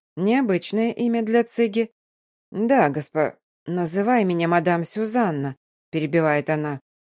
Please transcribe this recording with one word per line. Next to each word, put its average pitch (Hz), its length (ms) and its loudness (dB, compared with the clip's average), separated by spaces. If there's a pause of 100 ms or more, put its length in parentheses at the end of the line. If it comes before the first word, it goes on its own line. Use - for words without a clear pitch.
(160)
Необычное 214 760 0
имя 233 300 -2
для 226 220 0
цыги». 226 480 -2 (580)
«Да, 226 380 2
госпо-, 147 480 -2 (300)
называй 190 580 0
меня 170 240 0
мадам 170 360 2
Сюзанна», 196 720 -2 (340)
перебивает 151 580 0
она. 151 320 -2 (280)